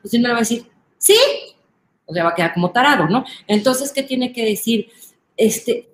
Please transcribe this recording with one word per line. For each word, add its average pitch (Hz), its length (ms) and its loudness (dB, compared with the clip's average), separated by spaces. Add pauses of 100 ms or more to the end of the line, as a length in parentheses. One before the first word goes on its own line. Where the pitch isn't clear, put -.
Pues - 120 -16
él 240 80 4
me 240 80 0
va 240 80 0
a - 20 0
decir, 226 300 -4 (300)
"Sí". 403 180 6 (880)
O 156 60 -12
sea, 170 100 -2
va 170 60 2
a 170 60 -4
quedar 170 180 0
como 180 180 0
tarado, 247 380 2
¿no? 247 160 0 (220)
Entonces, 254 440 0
¿qué 269 120 -4
tiene 254 280 -4
que 233 140 -4
decir? 214 440 -2 (480)
Este, - 560 -2